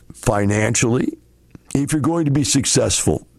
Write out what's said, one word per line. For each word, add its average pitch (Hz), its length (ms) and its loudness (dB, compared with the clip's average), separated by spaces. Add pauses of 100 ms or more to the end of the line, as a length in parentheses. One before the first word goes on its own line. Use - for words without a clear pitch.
(140)
financially, 107 1040 0 (560)
if 139 180 -2
you're 156 100 0
going 165 220 0
to 143 80 0
be 143 140 0
successful - 840 0 (100)